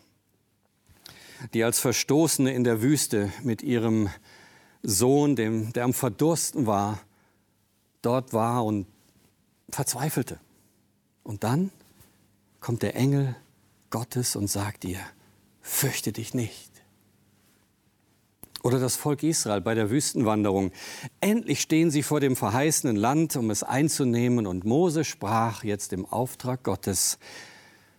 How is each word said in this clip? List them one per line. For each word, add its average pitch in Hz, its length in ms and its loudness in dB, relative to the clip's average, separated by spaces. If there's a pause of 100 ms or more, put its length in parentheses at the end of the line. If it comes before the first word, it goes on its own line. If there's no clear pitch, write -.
(1600)
die 113 80 2
als 117 160 2
Verstoßene 135 720 2
in 123 100 0
der 113 200 2
Wüste 117 500 2 (100)
mit 110 200 -2
ihrem 113 460 2 (720)
Sohn, 135 520 4
dem, 110 380 -2
der 120 100 -2
am 123 100 2
Verdursten 147 720 0
war, 101 340 0 (1000)
dort 123 300 0
war 117 320 2
und 104 220 -2 (840)
verzweifelte. 139 720 -4 (840)
Und 104 200 -10
dann 156 280 0 (880)
kommt 117 220 -4
der 101 140 -2
Engel 135 400 2 (560)
Gottes 120 440 -4
und 101 120 -2
sagt 104 380 -6
ihr, 92 140 -6 (600)
„Fürchte - 500 -2
dich - 220 -8
nicht.“ - 380 -6 (1900)
Oder 127 160 2
das 127 160 0
Volk 147 260 -2
Israel 113 400 0
bei 113 140 0
der 107 160 0
Wüstenwanderung. 107 800 2 (480)
Endlich 208 420 0
stehen 160 300 4
sie 143 100 2
vor 151 180 0
dem 135 160 2
verheißenen 127 600 2
Land, 139 400 2
um 113 160 0
es 101 100 -2
einzunehmen. 123 840 2
Und 92 180 -4
Mose 151 380 2
sprach 113 600 -2
jetzt 104 300 -4
im 92 140 -6
Auftrag 123 560 -6
Gottes, - 560 -2 (800)